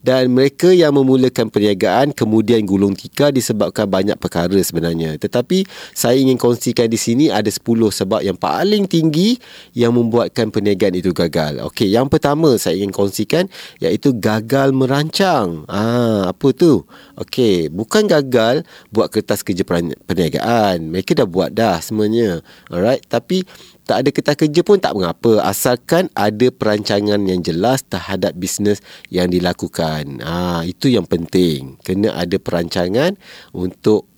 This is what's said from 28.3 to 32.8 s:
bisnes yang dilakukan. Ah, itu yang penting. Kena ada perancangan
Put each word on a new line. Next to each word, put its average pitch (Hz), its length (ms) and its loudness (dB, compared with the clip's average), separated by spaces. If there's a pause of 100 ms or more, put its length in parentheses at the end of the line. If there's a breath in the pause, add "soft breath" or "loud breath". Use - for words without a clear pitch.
bisnes 101 480 -2 (240 loud breath)
yang 90 240 -2
dilakukan. 80 880 -4
Ah, 85 480 -4
itu 127 240 -2
yang 95 160 0
penting. 82 720 -2
Kena 101 400 -2
ada 87 160 -2
perancangan 92 800 -2 (400 loud breath)